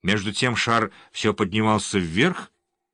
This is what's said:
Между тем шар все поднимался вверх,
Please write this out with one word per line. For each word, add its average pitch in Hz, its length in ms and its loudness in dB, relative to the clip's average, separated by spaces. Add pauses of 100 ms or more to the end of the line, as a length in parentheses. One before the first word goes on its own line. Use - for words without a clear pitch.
Между 101 300 -2
тем 123 240 -2
шар 117 360 2 (200)
все 104 220 0
поднимался 107 640 0
вверх, 92 540 -2 (420)